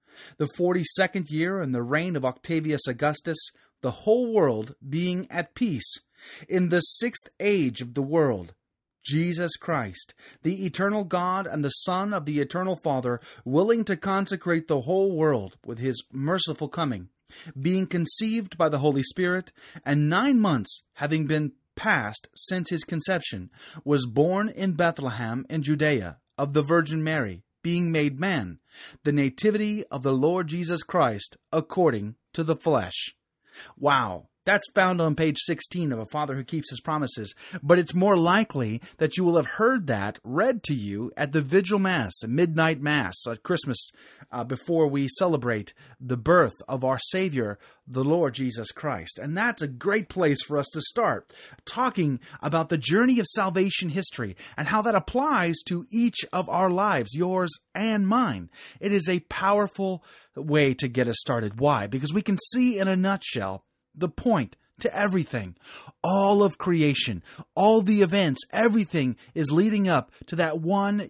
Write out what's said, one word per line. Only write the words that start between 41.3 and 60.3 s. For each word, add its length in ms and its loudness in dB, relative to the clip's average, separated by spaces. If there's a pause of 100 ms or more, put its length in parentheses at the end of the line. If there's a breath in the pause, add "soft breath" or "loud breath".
the 100 2
Vigil 380 2
Mass, 320 0 (100)
the 60 -8
midnight 540 2
Mass 340 0 (160)
at 140 -10
Christmas, 480 -2 (400 loud breath)
uh, 100 -6
before 460 0
we 180 0
celebrate 680 -2 (260 soft breath)
the 160 -2
birth 400 4 (100)
of 160 -4
our 160 2
Savior, 580 -2 (300 soft breath)
the 160 -4
Lord 320 2
Jesus 380 -4
Christ. 440 -8
And 220 -6
that's 240 -2
a 60 -4
great 400 -2
place 340 0
for 160 -2
us 140 -2
to 80 -6
start, 520 -2 (320 loud breath)
talking 540 -2 (240 loud breath)
about 260 -2
the 100 0
journey 420 4
of 80 -2
salvation 600 0
history 440 -6 (220 loud breath)
and 100 -4
how 160 0
that 140 2
applies 580 0 (120)
to 220 -4
each 440 0
of 160 -2
our 200 2
lives, 460 0
yours 380 0 (240)
and 320 2
mine. 420 0 (300 loud breath)
It 100 -2
is 180 2
a 120 0
powerful 840 0 (320 soft breath)